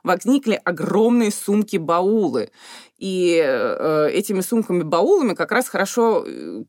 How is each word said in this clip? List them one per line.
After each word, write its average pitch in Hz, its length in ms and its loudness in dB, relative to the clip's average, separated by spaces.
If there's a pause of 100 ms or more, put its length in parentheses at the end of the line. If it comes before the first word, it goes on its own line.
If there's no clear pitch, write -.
возникли 226 600 0
огромные 220 680 2
сумки-баулы. 185 1200 0 (460)
И, 180 480 0
э, 139 640 0
этими 190 300 -2
сумками-баулами 196 960 0
как - 160 -4
раз 254 180 0
хорошо, 202 560 0
э, 85 440 -12